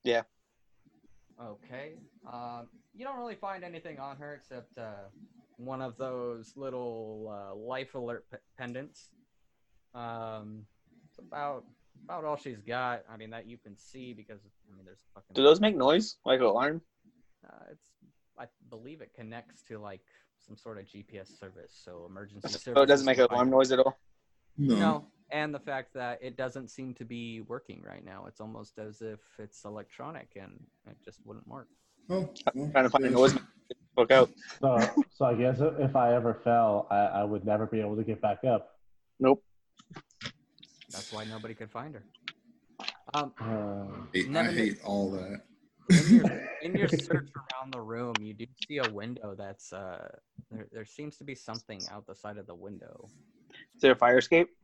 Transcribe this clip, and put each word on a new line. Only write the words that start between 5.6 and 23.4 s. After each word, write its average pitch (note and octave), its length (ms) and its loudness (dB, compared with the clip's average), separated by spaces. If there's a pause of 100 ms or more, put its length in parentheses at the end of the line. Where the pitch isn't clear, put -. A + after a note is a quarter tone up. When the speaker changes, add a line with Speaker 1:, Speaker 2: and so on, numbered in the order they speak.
Speaker 2:
of B2 160 -10
those B2 580 -8
little, A#2 760 -10
uh, G2+ 260 -14
life B2+ 400 -10
alert A#2+ 360 -8
p-, G#2+ 60 -18 (200)
pendants. B2+ 520 -14 (840)
Um, A2 720 -12 (440)
it's - 100 -20
about, C#3+ 460 -8 (400)
about E3 200 -12
all D3+ 120 -2
she's A#2 240 -12
got. A#2+ 480 -6
I A2+ 80 -20
mean, A2 140 -16
that A2+ 160 -16
you A#2 100 -20
can G2+ 200 -20
see B2+ 360 -18
because, G#2 260 -20 (320)
I F#2+ 40 -20
mean, F#2+ 100 -20
there's F2+ 180 -20 (100)
fucking F#2+ 200 -20
Speaker 1:
Do C3+ 100 2
those D#3+ 160 10
make G#3 160 4
noise, D#3 500 2
like C3 140 4
an B2+ 60 4
alarm? C3 360 2 (640)
Speaker 2:
Uh, - 260 -20
it's, - 160 -20 (500)
I A#2+ 80 -14 (240)
believe B2 320 -18
it - 120 -20
connects A#2 500 -18
to, A2 160 -16
like, G2 220 -16 (360)
some - 180 -20
sort G#2+ 220 -16
of G2 80 -16
G G2+ 180 -20
P G#2 160 -18
S F#2+ 180 -18
service, F#2+ 360 -20 (100)
so F2 260 -18
emergency G2+ 380 -16
Speaker 1:
So - 120 -8
Speaker 2:
services C3 240 4
Speaker 1:
it - 40 10
doesn't C#3 180 6
make B2+ 120 4
an B2 100 8
Speaker 2:
can A2 60 0
Speaker 1:
alarm B2 140 4